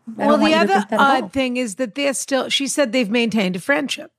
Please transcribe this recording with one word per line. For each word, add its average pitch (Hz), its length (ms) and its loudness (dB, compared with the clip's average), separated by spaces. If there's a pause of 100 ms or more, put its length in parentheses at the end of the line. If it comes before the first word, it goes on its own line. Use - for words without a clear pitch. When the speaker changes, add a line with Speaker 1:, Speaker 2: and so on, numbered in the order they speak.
(180)
Speaker 1:
I 208 80 0
Speaker 2:
Well, - 40 4
Speaker 1:
don't 302 100 4
want 311 140 4
Speaker 2:
the 320 40 4
Speaker 1:
you 339 80 2
to 381 60 0
Speaker 2:
other - 80 4
Speaker 1:
think 202 100 -4
that 226 100 2
at 277 60 4 (120)
Speaker 2:
odd 254 40 -4
Speaker 1:
all. 196 60 -10
Speaker 2:
thing 254 280 -2
is 240 200 -4
that 240 180 -6
they're 277 200 -2
still, 262 340 -2
she 277 180 -2
said 262 240 0
they've 240 200 2
maintained 214 440 0
a 185 60 -6
friendship. - 580 -2